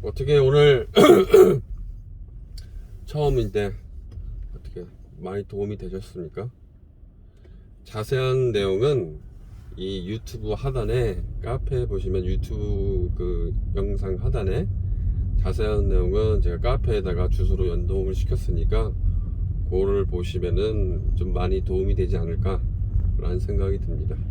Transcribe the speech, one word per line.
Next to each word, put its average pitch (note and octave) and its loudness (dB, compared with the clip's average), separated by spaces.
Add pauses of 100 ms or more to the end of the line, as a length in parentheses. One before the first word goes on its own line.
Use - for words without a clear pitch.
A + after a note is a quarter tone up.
어떻게 D3 0
오늘 C#3+ 6
<clears throat> F#4 8 (1400)
처음인데 A2 0 (840)
어떻게 - -14 (360)
많이 F#2+ -8
도움이 G2+ -6
되셨습니까? F#2+ -10 (1300)
자세한 C3 -2
내용은 G2 0 (560)
이 F#2 -8
유튜브 G#2+ -8
하단에, A#2 -2 (180)
카페 B2 -2
보시면 F#2 -2
유튜브 F#2+ -2
그 F2 -2 (220)
영상 G2 -2
하단에 - 0 (720)
자세한 G#2+ 2
내용은 - 2
제가 - 0
카페에다가 F#2 2
주소로 F#2 2
연동을 F#2 0
시켰으니까 - 2 (800)
그거를 G2 2
보시면은 F2+ 0
좀 F#2 0
많이 F#2 0
도움이 F#2+ 0
되지 - 0
않을까라는 - 0
생각이 D#3+ 0
듭니다. - -2 (140)